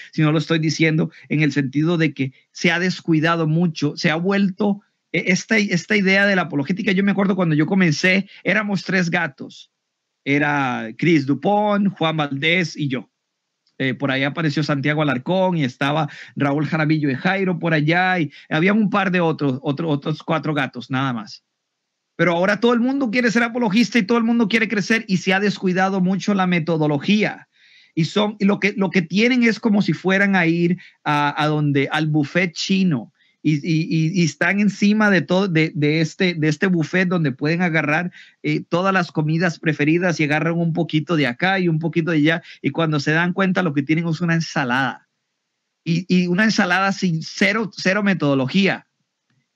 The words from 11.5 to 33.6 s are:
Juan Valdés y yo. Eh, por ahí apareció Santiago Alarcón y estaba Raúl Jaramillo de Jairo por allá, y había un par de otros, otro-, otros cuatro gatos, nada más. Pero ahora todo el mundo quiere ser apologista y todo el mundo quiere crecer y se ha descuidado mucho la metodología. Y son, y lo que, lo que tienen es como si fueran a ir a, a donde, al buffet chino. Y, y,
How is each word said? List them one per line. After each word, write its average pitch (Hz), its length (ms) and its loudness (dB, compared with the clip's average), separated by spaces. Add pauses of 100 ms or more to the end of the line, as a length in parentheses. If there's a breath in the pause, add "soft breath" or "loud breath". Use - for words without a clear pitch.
Juan 160 260 -2
Valdés 156 600 -2
y 147 100 -4
yo. 120 240 -6 (640)
Eh, 131 160 -2
por 135 180 -4
ahí 135 120 -2
apareció 147 400 -2
Santiago 147 380 -2
Alarcón 170 560 0
y 143 80 0
estaba 147 420 -2 (300 loud breath)
Raúl 143 300 0
Jaramillo 156 420 0
de 127 80 -2
Jairo 185 420 -2
por 165 140 -2
allá, 175 440 2
y 151 140 -2 (160 loud breath)
había 165 240 0
un 208 180 2
par 190 220 -2
de 180 80 0
otros, 147 420 0
otro-, 160 280 -4
otros 151 340 -4
cuatro 156 300 -4
gatos, 127 360 -6
nada 135 220 -2
más. 113 300 -10 (760)
Pero 170 140 2
ahora 190 300 0
todo 233 100 4
el 233 80 2
mundo 262 320 0
quiere 240 180 0
ser 233 140 0
apologista 233 560 0
y 208 40 2
todo 233 140 0
el 233 60 2
mundo 233 240 2
quiere 220 220 0
crecer 226 360 -2
y 185 120 0
se 190 160 -2
ha 190 80 0
descuidado 190 580 0
mucho 185 340 0
la 190 140 0
metodología. 165 1000 0 (440 soft breath)
Y 160 120 0
son, 208 340 -2
y 196 60 2
lo 202 160 2
que, 202 160 0
lo 190 120 0
que 185 120 2
tienen 233 420 2
es 226 160 2
como 208 220 2
si 165 100 0
fueran 190 460 0
a 170 80 2
ir 170 320 2 (260 loud breath)
a, 147 400 0
a 151 40 2
donde, 147 440 2
al 156 160 0
buffet 156 460 0
chino. 180 580 0 (320)
Y, 151 120 2
y, 160 340 0